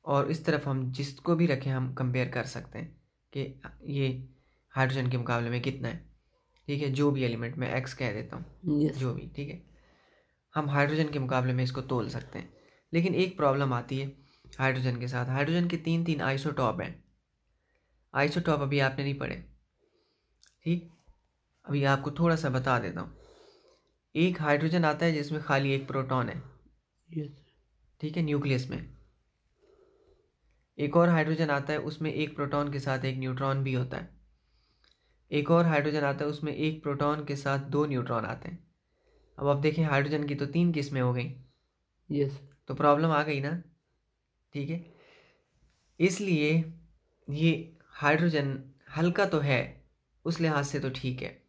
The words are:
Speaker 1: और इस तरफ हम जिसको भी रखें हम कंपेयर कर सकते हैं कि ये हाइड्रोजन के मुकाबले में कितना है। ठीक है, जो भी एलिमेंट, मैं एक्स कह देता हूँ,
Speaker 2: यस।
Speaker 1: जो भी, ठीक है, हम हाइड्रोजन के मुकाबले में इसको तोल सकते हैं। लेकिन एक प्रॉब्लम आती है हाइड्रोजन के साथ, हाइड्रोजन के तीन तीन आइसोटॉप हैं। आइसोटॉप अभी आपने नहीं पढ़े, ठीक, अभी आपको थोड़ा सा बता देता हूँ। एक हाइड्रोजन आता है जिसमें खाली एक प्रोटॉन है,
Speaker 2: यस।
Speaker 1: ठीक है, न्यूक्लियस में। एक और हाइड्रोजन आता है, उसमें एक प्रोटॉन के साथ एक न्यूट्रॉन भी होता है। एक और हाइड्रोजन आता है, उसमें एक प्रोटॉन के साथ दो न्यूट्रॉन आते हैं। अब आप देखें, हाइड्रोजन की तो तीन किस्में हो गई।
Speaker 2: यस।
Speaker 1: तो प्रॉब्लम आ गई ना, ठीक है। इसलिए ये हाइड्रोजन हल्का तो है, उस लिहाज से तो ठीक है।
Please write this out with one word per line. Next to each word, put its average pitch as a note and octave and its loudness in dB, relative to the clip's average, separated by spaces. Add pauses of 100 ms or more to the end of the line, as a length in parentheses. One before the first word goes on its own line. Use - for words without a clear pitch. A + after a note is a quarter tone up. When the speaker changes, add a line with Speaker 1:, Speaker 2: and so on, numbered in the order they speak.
Speaker 1:
और C#3+ 2
इस D#3+ -4
तरफ C#3 0
हम C3 -2
जिसको C#3+ -2
भी E3+ 4
रखें C3+ 0
हम C3 -2
कंपेयर B2 0
कर A#2+ -4
सकते - -10
हैं - -14 (360)
कि C3 -8 (220)
ये C3 -2 (400)
हाइड्रोजन C3 0
के B2+ 0
मुकाबले A#2+ -2
में A#2+ -2
कितना B2+ -4
है। - -10 (580)
ठीक C#3+ -4
है, C#3+ -2
जो C#3+ 4
भी C3+ 0
एलिमेंट, A#2 -4
मैं B2+ -2
एक्स C3 -4
कह A#2 -4
देता A2+ -10
हूँ, - -10 (360)
Speaker 2:
यस। C#3 0
Speaker 1:
जो B2+ -2
भी, - -10
ठीक C#3+ -8
है, E3+ -14 (920)
हम D3+ -2
हाइड्रोजन D3 2
के D3 -4
मुकाबले B2+ 0
में B2+ 2
इसको B2+ -4
तोल B2 -2
सकते - -10
हैं। - -16 (400)
लेकिन E3+ 2
एक F3+ 2
प्रॉब्लम C#3 4
आती A#2+ -4
है C3+ -4 (520)
हाइड्रोजन C3 0
के B2 -4
साथ, B2 -2
हाइड्रोजन D3 2
के E3+ -2
तीन E3 0
तीन D#3+ 0
आइसोटॉप C3+ 0
हैं। - -10 (1120)
आइसोटॉप D3 2
अभी C#3+ 0
आपने C3+ 0
नहीं C#3 -4
पढ़े, - -8 (1160)
ठीक, E3 -2 (720)
अभी C#3+ 0
आपको C3+ 2
थोड़ा E3 2
सा D#3 -2
बता B2+ 2
देता F2+ -6
हूँ। - -12 (1000)
एक F3 2
हाइड्रोजन D#3 4
आता D3+ 2
है E3+ 4
जिसमें D3+ -2
खाली C#3 2
एक C3+ -2
प्रोटॉन C3 0
है, - -8 (720)
Speaker 2:
यस। C#3+ -8 (580)
Speaker 1:
ठीक D3+ -6
है, E3 0
न्यूक्लियस C#3 0
में। - -10 (1900)
एक C#3+ -2
और F3 8
हाइड्रोजन D#3+ 4
आता C#3+ 0
है, D3+ -2
उसमें D#3 -4
एक D3 -2
प्रोटॉन C#3+ -2
के C#3+ -4
साथ C3 -2
एक C3 -4
न्यूट्रॉन C3+ -2
भी C3+ -2
होता B2+ -2
है। - -10 (1200)
एक C#3+ 0
और E3+ 6
हाइड्रोजन D3+ 2
आता C#3 0
है, D3 -2
उसमें D3 -4
एक D#3 -2
प्रोटॉन D3 0
के C#3+ -4
साथ C#3 -2
दो C#3 0
न्यूट्रॉन B2 -2
आते A#2 -8
हैं। - -14 (720)
अब C#3+ 0
आप C#3+ 4
देखें, D#3 2
हाइड्रोजन D3 2
की C#3+ -2
तो C#3+ -2
तीन E3+ 2
किस्में C#3 -2
हो B2 2
गई। B2 -4 (760)
Speaker 2:
यस। C#3+ -2 (180)
Speaker 1:
तो C3 -6
प्रॉब्लम D3 6
आ D3 4
गई D3+ 0
ना, E3 -4 (920)
ठीक C#3+ -6
है। E3+ -6 (1120)
इसलिए F3 4 (760)
ये D#3 0 (140)
हाइड्रोजन D3 2 (400)
हल्का F3 4
तो E3 0
है, C#3 0 (420)
उस E3+ -2
लिहाज D3+ 2
से C#3+ -4
तो C3 -2
ठीक B2+ -4
है। - -10